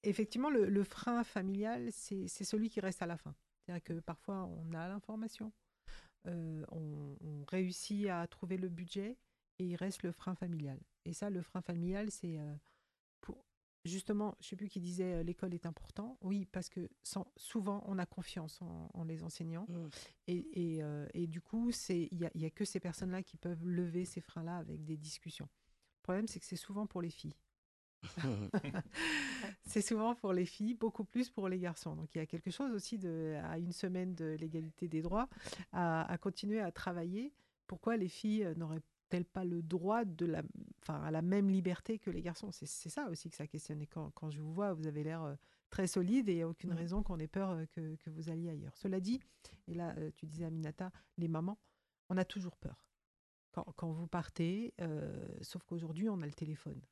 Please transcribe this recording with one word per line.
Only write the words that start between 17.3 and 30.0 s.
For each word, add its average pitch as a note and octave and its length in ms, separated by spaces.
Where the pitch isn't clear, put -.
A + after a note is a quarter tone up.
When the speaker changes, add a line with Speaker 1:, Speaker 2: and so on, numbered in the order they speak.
Speaker 1:
souvent, G#3 500
on F#3+ 120
a F3+ 80
confiance - 560
en, E3+ 320
en E3+ 100
les D#3+ 180
enseignants. E3 460
Speaker 2:
Mm. E3+ 200
Speaker 1:
Et, F3 480
et, D#3 60
euh, D3 320
et E3+ 120
du E3 140
coup, A#3 320
c'est, F3 380
il F3 80
y E3+ 80
a, - 80
il D#3+ 60
y D#3 60
a D#3+ 40
que - 140
ces F#3+ 160
personnes-là F#3 420
qui - 140
peuvent E3+ 300
lever F3+ 380
ces F3 160
freins-là E3+ 380
avec D#3 260
des D#3 120
discussions. D3+ 520
Le - 20
problème, G3 240
c'est G3+ 140
que - 60
c'est F#3 100
souvent G#3 300
pour F3+ 160
les E3+ 80
filles. - 260
Speaker 3:
<laughs> G#2+ 500
Speaker 1:
<laughs> E3+ 340
C'est - 200
souvent A3+ 320